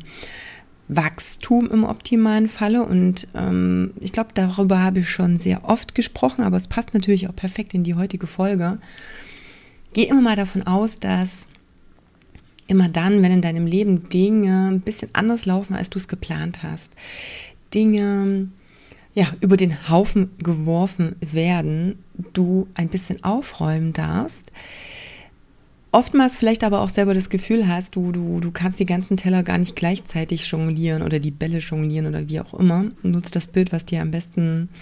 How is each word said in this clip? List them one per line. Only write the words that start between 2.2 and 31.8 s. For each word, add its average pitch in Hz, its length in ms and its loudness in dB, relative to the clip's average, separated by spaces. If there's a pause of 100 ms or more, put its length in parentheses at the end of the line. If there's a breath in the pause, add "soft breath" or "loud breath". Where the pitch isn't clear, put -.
Falle. 220 360 0
Und, 185 500 2
ähm, - 680 0
ich 185 120 -4
glaub, 220 220 -4
darüber 185 460 2
habe 185 200 2
ich 170 80 0
schon 175 280 2
sehr 180 320 -2
oft - 280 -2
gesprochen, 254 460 0
aber 185 140 2
es 185 120 -2
passt - 260 -4
natürlich 190 340 2
auch 180 60 -10
perfekt 190 400 -8
in 180 80 2
die 170 120 -2
heutige 180 340 -4
Folge. 190 500 0 (1120 loud breath)
Geh 226 120 2
immer 277 160 4
mal 226 160 4
davon 190 260 -2
aus, 196 380 0
dass 185 460 -2 (1200)
immer 190 200 6
dann, 180 340 2
wenn 180 100 6
in 180 100 4
deinem 170 240 -2
Leben 185 420 0
Dinge 190 600 2
ein 190 120 0
bisschen 208 340 -6
anders 226 320 0
laufen, 190 280 -2
als - 160 -6
du - 80 -8
es 190 80 -8
geplant 170 560 -8
hast, 160 300 -10 (840 loud breath)
Dinge, 202 760 2 (680 soft breath)
ja, 190 140 4 (120)
über 190 160 6
den 175 320 0
Haufen 185 500 2
geworfen 165 840 0
werden, 165 800 0 (340)
du 185 420 2
ein 165 140 -2
bisschen - 360 -6
aufräumen 165 680 -2
darfst. 160 600 -6 (1400 loud breath)
Oftmals 254 440 4
vielleicht 226 260 2
aber 202 200 2
auch 196 60 0
selber 196 260 2
das 185 160 0
Gefühl 214 360 2
hast, 180 300 -2
du, 180 160 -2
du, 175 260 -2
du 170 140 -4
kannst 185 260 -2
die 190 80 0
ganzen 180 300 0
Teller 185 260 2
gar 175 160 0
nicht 175 160 -2
gleichzeitig 170 720 -4
jonglieren 160 560 -2
oder 156 160 -2
die 147 140 -4
Bälle 165 260 -4
jonglieren 156 480 -4